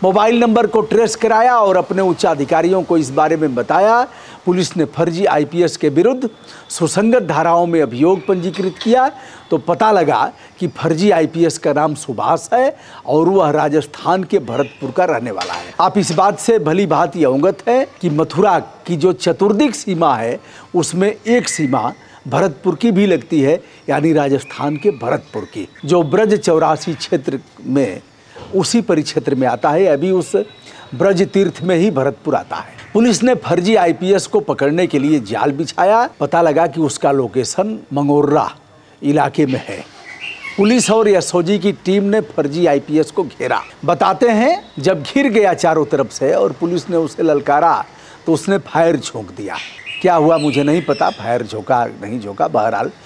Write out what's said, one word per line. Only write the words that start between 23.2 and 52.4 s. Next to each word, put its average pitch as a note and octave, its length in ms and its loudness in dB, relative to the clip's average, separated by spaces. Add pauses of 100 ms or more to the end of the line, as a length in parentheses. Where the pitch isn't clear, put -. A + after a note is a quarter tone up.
है, C#3+ 220 2 (260)
यानी D3 240 0
राजस्थान C#3+ 640 -2
के G3+ 140 -2
भरतपुर B2 520 -6
की, - 260 -12 (160)
जो E3+ 180 2
ब्रज G3 360 2
चौरासी D#3+ 560 0
क्षेत्र C#3 440 -6 (280)
में, B2+ 340 -2 (540)
उसी F#3+ 260 0
परिक्षेत्र D3+ 540 -2
में B2+ 140 0
आता A#2+ 220 -2
है। F3 160 2
अभी D#3 240 0
उस F#3 260 0 (580)
ब्रज F3+ 280 2
तीर्थ F#3+ 400 -2
में F3+ 140 0
ही F#3 140 2
भरतपुर - 440 -2
आता - 220 -4
है। - 160 -12 (220)
पुलिस A#3 280 2
ने B3 120 4
फर्जी F3+ 400 0
आईपीएस F#3 520 2
को G#3+ 140 0
पकड़ने D#3 460 0
के D3+ 120 0
लिए C#3+ 220 2
जाल A2 320 -2
बिछाया। F#3+ 560 0 (120)
पता E3 220 0
लगा D#3+ 240 2
कि E3+ 140 -4
उसका D3 320 0
लोकेशन C#3 800 -2
मंगोर्रा C#3+ 600 0 (480)
इलाके D3 440 0
में C3 200 -2
है। E2+ 180 -10 (720)
पुलिस G#3+ 340 2
और A3 180 4
एसओजी F3+ 500 2
की F#3+ 140 0
टीम G3 320 -2
ने G3+ 160 0
फर्जी D#3+ 460 -2
आईपीएस D3+ 440 0
को G3+ 120 -2
घेरा। B2 400 -4 (220)
बताते F#3 440 2
हैं, C4 360 2 (140)
जब D3+ 240 0
घिर C#4 260 0
गया G3+ 260 2
चारों D#3 320 0
तरफ C#3 260 -2
से C#3 200 0
और F3+ 200 0
पुलिस E3+ 380 -4
ने E3+ 60 -2
उसे E3 260 -2
ललकारा D3 640 2 (420)
तो E3 60 2
उसने F#3+ 260 0
फायर E3 380 0
झोंक G#2+ 400 -10
दिया। F#2 200 -10 (460)
क्या F3 120 4
हुआ D#3+ 240 4
मुझे C#3+ 240 0
नहीं D3+ 200 0
पता, D3+ 280 -2
फायर A#2+ 320 -4
झोंका A2+ 440 -2
नहीं G#2+ 340 -10
झोंका, G2+ 280 -4